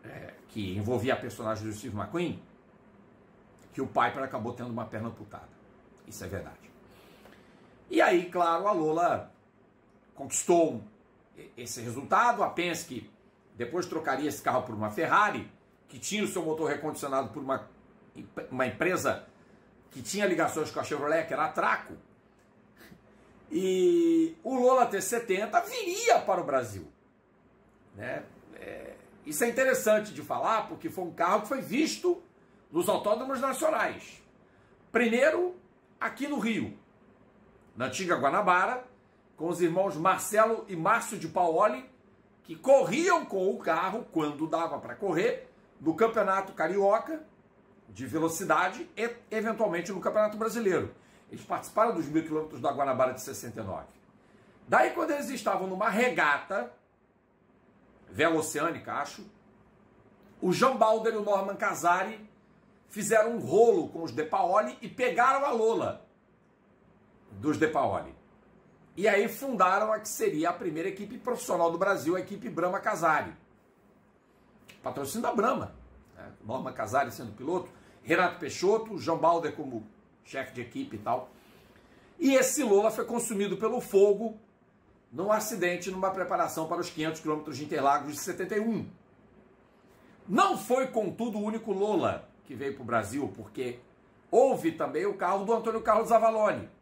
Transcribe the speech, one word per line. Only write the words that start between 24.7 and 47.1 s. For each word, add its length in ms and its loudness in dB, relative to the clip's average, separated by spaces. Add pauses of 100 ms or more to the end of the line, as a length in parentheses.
T 140 -2
setenta 600 0
viria 580 2
para 220 0
o 20 -4
Brasil, 440 -2 (1080)
né? 280 -8 (320)
É, 400 -14 (300)
isso 180 -2
é 40 2
interessante 680 2
de 80 -12
falar, 460 -2
porque 220 -10
foi 160 -8
um 80 -10
carro 300 0
que 40 -12
foi 140 -2
visto 600 0 (480)
nos 200 0
autódromos 500 0
nacionais. 840 -2 (720)
Primeiro, 640 4 (420)
aqui 300 -6
no 100 -4
Rio, 400 -2 (1000)
na 80 -4
antiga 320 -2
Guanabara, 680 2 (540)
com 100 -6
os 140 -2
irmãos 340 2
Marcelo 720 2
e 80 -10
Márcio 420 0
de 120 -8
Paoli, 600 2 (540)
que 140 -14
corriam 680 6
com 240 0
o 80 -4
carro, 540 -2
quando 340 -2
dava 340 -2
pra 160 -12
correr, 540 0 (300)
no 160 0
Campeonato 560 2
Carioca 720 2 (640)